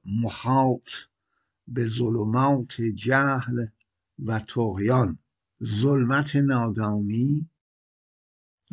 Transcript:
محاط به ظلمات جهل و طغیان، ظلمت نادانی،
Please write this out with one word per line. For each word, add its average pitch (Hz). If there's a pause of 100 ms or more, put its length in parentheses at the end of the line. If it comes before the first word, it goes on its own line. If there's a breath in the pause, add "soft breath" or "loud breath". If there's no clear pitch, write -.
محاط 120 (760)
به 120
ظلمات 117
جهل 120 (600)
و 110
طغیان، 107 (440)
ظلمت 135
نادانی، 117 (1200)